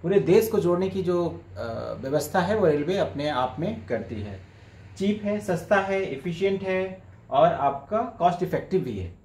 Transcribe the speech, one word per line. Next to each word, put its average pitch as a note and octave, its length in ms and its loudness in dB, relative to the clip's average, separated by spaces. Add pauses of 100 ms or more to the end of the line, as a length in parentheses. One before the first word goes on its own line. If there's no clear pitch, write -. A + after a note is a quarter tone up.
पूरे F#3 180 4
देश G3+ 280 6
को G3+ 120 2
जोड़ने F3 300 2
की F#3 140 -4
जो, F3 380 0 (160)
अ, A2+ 60 -6 (380)
व्यवस्था C#3+ 380 0
है G3 180 0
वो F#3+ 100 4
रेलवे D3+ 300 2
अपने D3 320 -2
आप B2+ 300 -2
में - 260 -4
करती A2+ 300 -4
है। G2+ 240 -10 (580)
चीप G#3 260 0
है, G#3 160 -2
सस्ता F#3+ 360 0
है, F#3+ 260 0
efficient F#3+ 600 -2
है F#3 400 -4 (280)
और C#3+ 180 6
आपका C#3 500 0
कॉस्ट F3 460 0
effective E3+ 380 -2
भी A2+ 180 -6
है। F2 260 -10